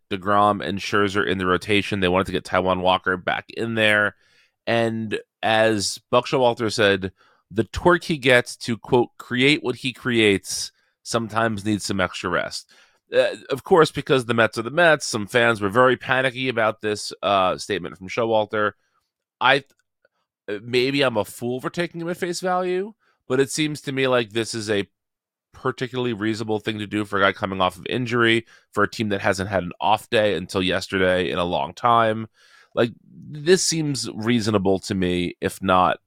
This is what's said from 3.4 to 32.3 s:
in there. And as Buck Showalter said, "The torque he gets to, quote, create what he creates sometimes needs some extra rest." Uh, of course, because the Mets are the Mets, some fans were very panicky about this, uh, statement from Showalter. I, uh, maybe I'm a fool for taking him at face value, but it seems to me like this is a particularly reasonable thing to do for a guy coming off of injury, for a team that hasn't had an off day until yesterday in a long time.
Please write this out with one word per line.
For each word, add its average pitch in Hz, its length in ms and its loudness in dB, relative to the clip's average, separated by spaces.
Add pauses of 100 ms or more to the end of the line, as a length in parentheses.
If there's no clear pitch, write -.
in 113 240 -6
there. 107 400 2 (500)
And 113 540 -2 (240)
as 110 560 2 (120)
Buck 123 160 2
Showalter 120 460 0
said, 98 380 2 (400)
"The 107 140 -2
torque - 400 2
he 170 120 -2
gets 123 420 2
to, 117 200 -6
quote, - 300 2 (100)
create 131 460 0
what 123 120 -4
he 131 160 -8
creates 110 800 0 (320)
sometimes 110 640 -4
needs 104 200 -2
some 101 160 -4
extra 92 300 -4
rest." - 400 -4 (420)
Uh, 117 240 0 (140)
of 127 140 -6
course, 165 260 6
because 131 360 -2
the 117 80 0
Mets 113 220 2
are 117 60 -2
the 113 80 -8
Mets, 156 340 2
some 107 220 -4
fans 117 340 2
were 104 80 0
very 123 280 4
panicky 131 520 -2
about 110 320 -2
this, 104 320 -6 (100)
uh, 92 360 2
statement 85 400 -6
from 92 100 -16
Showalter. 107 640 -2 (680)
I, 135 240 4 (840)
uh, 104 140 -6
maybe 127 400 0
I'm 123 140 0
a 101 80 0
fool 123 360 -8
for 165 100 -8
taking 170 300 -6
him 165 80 -8
at 175 80 -6
face 175 240 -6
value, 185 540 -4 (340)
but 131 120 2
it 139 100 0
seems 151 320 -4
to 143 100 -8
me 131 160 0
like 123 220 0
this 110 240 -4
is 110 160 -6
a 101 180 0 (640)
particularly 123 600 -4
reasonable 107 460 -2
thing 110 200 -6
to 104 80 -6
do 104 180 -2
for 101 140 -4
a - 40 0
guy 98 100 4
coming 95 280 -6
off 92 160 0
of 90 120 -14
injury, 117 560 0 (280)
for 104 100 0
a 101 80 2
team 107 200 -6
that 98 100 -2
hasn't 95 280 -2
had 95 140 0
an 87 180 -8
off 104 300 0
day 107 240 2
until 92 280 -4
yesterday 90 680 0
in 76 80 -2
a 90 60 0
long 85 280 -2
time. 113 540 0 (480)